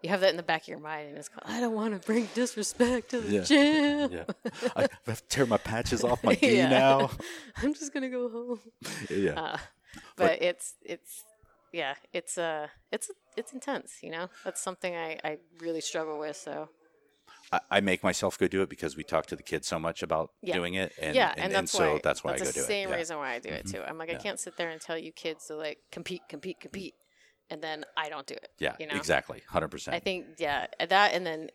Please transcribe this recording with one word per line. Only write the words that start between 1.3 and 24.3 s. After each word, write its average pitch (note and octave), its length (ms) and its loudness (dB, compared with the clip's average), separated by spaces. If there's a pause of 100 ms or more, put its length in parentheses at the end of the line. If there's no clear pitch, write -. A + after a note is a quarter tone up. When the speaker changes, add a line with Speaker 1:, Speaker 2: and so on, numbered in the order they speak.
Speaker 1:
called, - 160 -16
"I A3+ 160 -4
don't A#3 120 0
wanna G#3+ 260 0
bring A3 340 2
disrespect A#3+ 800 0
to A#3+ 100 -2
the G#3 140 -2
Speaker 2:
Yeah. G3 80 4
Speaker 1:
gym." D4 680 6
Speaker 2:
Yeah. F3 140 -6 (500)
I - 140 4 (160)
have A2+ 160 -4
to - 80 -20
tear C3+ 160 4
my A#2 100 4
patches A2+ 480 0
off B2 220 4
my - 100 8
Speaker 1:
<laughs> - 60 2
Speaker 2:
gi B3 160 8
Speaker 1:
Yeah. - 100 8
Speaker 2:
now. C3+ 440 8 (240)
Speaker 1:
<laughs> - 200 -16
"I'm C#4 180 0
just C#4+ 200 -10
gonna C4 160 -2
go B3 200 -2
home." A#3 300 -6 (500)
Speaker 2:
Yeah. F#2+ 300 0
Speaker 1:
Uh, - 180 -6 (600)
Speaker 2:
But - 0 -
Speaker 1:
but E3+ 240 4
it's, F3 400 -2
it's, - 420 -12 (480)
yeah, C#3+ 240 -4 (160)
it's, - 260 -6
uh, D#3 300 -2 (240)
it's, - 180 -6 (280)
it's - 160 -8
intense, - 500 -6
you E3+ 80 -12
know? E3 160 -6 (160)
That's F#3 180 -6
something F#3 320 -4
I, E3 300 -4
I D3+ 140 -4 (240)
really E3 180 -2
struggle D#3 400 -4
with, D3 160 -6
so. D3+ 320 -10 (840)
Speaker 2:
I, F2+ 80 2 (100)
I G2 80 6
make F#2+ 240 2
myself F#2 340 0
go F#2 120 4
do F#2+ 120 2
it F#2 80 0
because D#2 280 -6
we D#2 80 -8
talk D#2+ 220 0
to - 100 -8
the - 60 -16
kids - 240 -4
so E2+ 120 -2
much D#2+ 240 -4
about D#2+ 280 -2 (100)
Speaker 1:
Yeah. F3+ 140 -4
Speaker 2:
doing F2 180 -2
it, F#2+ 180 -2 (100)
and, D#3 140 -2
Speaker 1:
Yeah, A3 160 4
Speaker 2:
and, - 80 -6
Speaker 1:
and E3 60 0
Speaker 2:
and F#3+ 100 -2
Speaker 1:
that's F#3+ 160 0
Speaker 2:
so F3+ 220 2
Speaker 1:
why, D2+ 100 -2
Speaker 2:
that's - 220 2
why - 60 -2
Speaker 1:
that's C2 100 -2
Speaker 2:
I - 40 -2
go - 60 -2
Speaker 1:
the - 40 -4
Speaker 2:
do - 60 -4
it. C2+ 60 -2
Speaker 1:
same - 220 -2
Speaker 2:
Yeah. - 60 -2
Speaker 1:
reason E3 220 -6
why C#3 180 -6
I A#2 40 -6
do - 100 -12
it, D2 160 -8
Speaker 2:
Mm-hmm. F#2+ 120 -8
Speaker 1:
too. F#2 60 -8
I'm D#3 140 -8
like, D#3+ 120 -10
"I E3 40 -4
Speaker 2:
Yeah. - 60 -8
Speaker 1:
can't G#3 200 -6